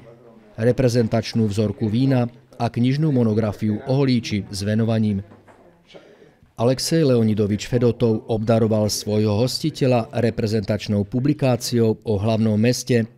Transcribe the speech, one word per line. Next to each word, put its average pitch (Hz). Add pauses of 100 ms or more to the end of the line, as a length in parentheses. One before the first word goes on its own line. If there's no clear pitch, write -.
(600)
reprezentačnú 117
vzorku 104
vína 123 (320)
a 120
knižnú 131
monografiu 107
o 135
Holíči 117
s 101
venovaním. 107 (1300)
Alexej 131
Leonidovič 110
Fedotov 117
obdaroval 110
svojho 107
hostiteľa 127
reprezentačnou 110
publikáciou 120
o 113
hlavnom 110
meste 120